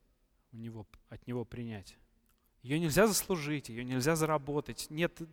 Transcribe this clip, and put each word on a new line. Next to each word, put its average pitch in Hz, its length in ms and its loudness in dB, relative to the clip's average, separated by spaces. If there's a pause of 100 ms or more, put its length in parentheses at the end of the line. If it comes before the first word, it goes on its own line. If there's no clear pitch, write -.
(520)
у 113 60 -14
него, 113 280 -10 (220)
от - 180 -16
Него 123 180 -2
принять. 113 540 -10 (640)
Ее 135 160 0
нельзя 170 300 6
заслужить, 151 600 0
ее 117 140 -6
нельзя 127 320 2
заработать. 151 760 0
Нет 160 300 -2 (120)